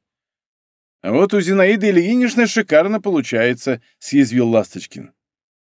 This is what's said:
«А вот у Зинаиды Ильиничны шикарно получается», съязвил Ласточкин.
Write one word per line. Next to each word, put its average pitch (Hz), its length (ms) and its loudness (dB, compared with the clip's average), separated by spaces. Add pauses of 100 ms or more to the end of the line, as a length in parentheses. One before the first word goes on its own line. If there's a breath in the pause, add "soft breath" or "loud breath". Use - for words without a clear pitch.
(1000)
«А 95 100 -6
вот 175 220 0
у 202 80 2
Зинаиды 196 480 0
Ильиничны 226 560 0
шикарно 196 560 0
получается», 127 800 -2 (160)
съязвил 123 520 0
Ласточкин. - 600 -4 (640)